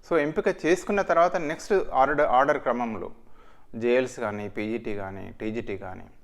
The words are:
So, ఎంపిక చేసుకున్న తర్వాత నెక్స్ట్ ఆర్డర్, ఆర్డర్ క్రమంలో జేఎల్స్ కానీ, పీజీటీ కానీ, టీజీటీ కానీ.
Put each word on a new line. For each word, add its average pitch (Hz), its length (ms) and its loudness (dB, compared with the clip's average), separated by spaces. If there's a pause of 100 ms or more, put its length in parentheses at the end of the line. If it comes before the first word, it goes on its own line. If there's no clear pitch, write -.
(120)
So, 170 60 4
ఎంపిక 156 480 0
చేసుకున్న 185 360 2
తర్వాత 175 340 4
నెక్స్ట్ 160 380 -2 (200)
ఆర్డర్, 143 340 4
ఆర్డర్ 135 320 4
క్రమంలో 117 520 -4 (640)
జేఎల్స్ 123 440 0
కానీ, 104 300 -4
పీజీటీ 110 460 -4
కానీ, 98 440 -8
టీజీటీ 107 380 -6
కానీ. 92 280 -12 (180)